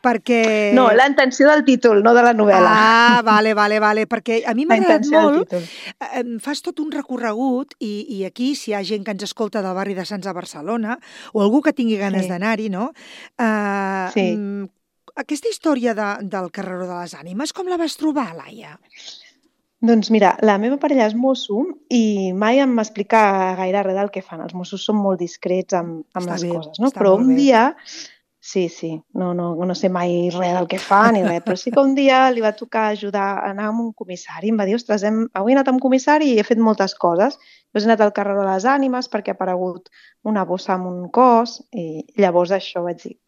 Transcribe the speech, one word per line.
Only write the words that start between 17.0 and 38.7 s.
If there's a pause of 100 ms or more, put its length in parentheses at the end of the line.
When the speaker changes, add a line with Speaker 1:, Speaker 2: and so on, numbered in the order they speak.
Speaker 1:
les
Ànimes,
com
la
vas
trobar,
Laia? (1040)
Speaker 2:
Doncs
mira,
la
meva
parella
és
mosso (300)
i
mai
em
explica
gaire
res
del
que
fan.
Els
mossos
són
molt
discrets
amb,
amb
Speaker 1:
Està
Speaker 2:
les
Speaker 1:
bé,
Speaker 2:
coses,
no?
Speaker 1:
està
Speaker 2:
Però
Speaker 1:
molt
Speaker 2:
un
Speaker 1:
bé.
Speaker 2:
dia, (640)
sí,
sí, (120)
no,
no,
no
sé
mai
res
del
que
fa
ni
res,
però
sí
que
un
dia
li
va
tocar
ajudar
a
anar
amb
un
comissari.
Em
va
dir,
"Ostres,
hem,
avui
he
anat
amb
un
comissari
i
he
fet
moltes
coses. (340)
Llavors
he
anat
al
Carreró
de
les
Ànimes